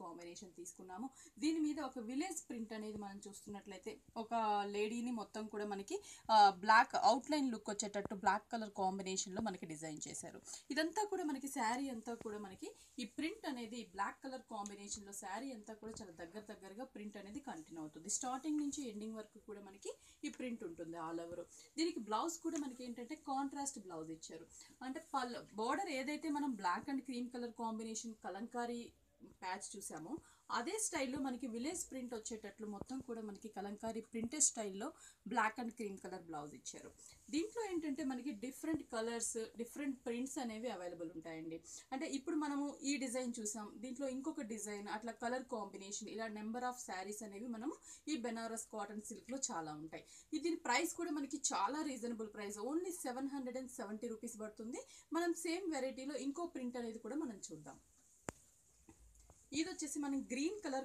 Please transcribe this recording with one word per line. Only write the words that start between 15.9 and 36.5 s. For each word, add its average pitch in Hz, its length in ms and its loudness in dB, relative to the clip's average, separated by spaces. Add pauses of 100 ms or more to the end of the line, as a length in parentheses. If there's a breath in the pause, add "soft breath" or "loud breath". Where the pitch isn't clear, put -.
చాలా 185 220 -12
దగ్గర 175 200 -10 (100)
దగ్గరగా 196 320 -10 (100)
ప్రింట్ 208 260 -8
అనేది 208 200 -8
కంటిన్యూ 160 440 -8
అవుతుంది. 165 260 -8
స్టార్టింగ్ 262 520 2
నుంచి 285 180 -2 (120)
ఎండింగ్ 220 280 -6
వరకు 214 180 -12 (100)
కూడా 202 200 -8
మనకి 202 240 -10 (320 loud breath)
ఈ 285 140 -2
ప్రింట్ 240 300 -2
ఉంటుంది 165 280 -6 (100)
all 170 180 -2
over. 170 140 -8 (380 loud breath)
దీనికి 330 320 2
బ్లౌజ్ 247 280 2 (100)
కూడా 320 180 2
మనకి 247 220 -6
ఏంటంటే 240 280 -6 (160)
కాంట్రాస్ట్ 277 560 0
బ్లౌజ్ 160 300 -6
ఇచ్చారు. 160 300 -12 (400 loud breath)
అంటే 285 160 -4 (100)
పల్-, 247 280 0 (200)
బోర్డర్ 311 400 2
ఏదైతే 302 380 0
మనం 285 120 4 (120)
black - 300 4
and 262 160 2
cream 247 260 0
color 240 180 -2 (100)
combination 226 500 -2 (140)
కలంకారీ 240 560 -2 (580)
ప్యాచ్ 185 320 -2
చూసామో 190 400 -6 (380 loud breath)
అదే 240 240 2 (100)
స్టైల్లో 277 400 2
మనకి 254 300 0
విలేజ్ 285 340 0
ప్రింట్ 247 260 -4
వచ్చేటట్లు 214 600 -6
మొత్తం 254 240 -4 (100)
కూడా 226 180 -4
మనకి 208 300 -8
కలంకారీ 208 440 -2 (120)
ప్రింటెడ్ 233 340 2
స్టైల్లో 208 420 0 (380 loud breath)
black 214 360 4
and 233 160 0
cream 202 160 -2 (100)
color 185 240 -6
బ్లౌజ్ 147 300 -4